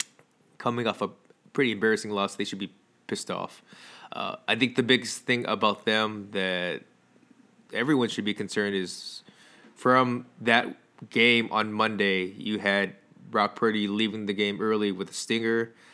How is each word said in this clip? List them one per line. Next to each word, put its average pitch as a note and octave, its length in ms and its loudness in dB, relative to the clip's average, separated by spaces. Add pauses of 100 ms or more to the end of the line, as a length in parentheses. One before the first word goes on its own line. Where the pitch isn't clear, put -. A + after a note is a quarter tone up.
(560)
coming A#2+ 300 -2
off G#2+ 160 -2
a G2+ 80 -2 (420)
pretty B2+ 200 2
embarrassing G#2+ 380 0
loss, G2+ 260 -2
they G#2 80 -2
should G2 140 -6
be F#2+ 140 -6 (340)
pissed - 240 -6
off. F2+ 320 -8 (480)
Uh, - 260 -6 (120)
I A2 80 2
think B2 200 0
the C3 60 4
biggest A#2+ 400 2
thing A#2+ 240 0
about G2+ 380 0
them G#2+ 480 0
that F2+ 480 -2 (920)
everyone B2 360 2
should - 160 -6
be G#2 100 -2
concerned G2+ 400 -2
is - 480 -8 (520)
from B2+ 500 4 (160)
that A#2 340 2 (360)
game A#2 420 4
on G#2+ 180 0
Monday, G2+ 540 2
you G2+ 360 -4
had G2 340 0 (360)
Brock G#2 260 2
Purdy G#2+ 320 2
leaving G#2+ 360 -2
the G2+ 80 -2
game G2+ 300 -2
early G#2+ 280 2
with F#2+ 200 -6
a - 40 -14
stinger. A2+ 600 -2 (200)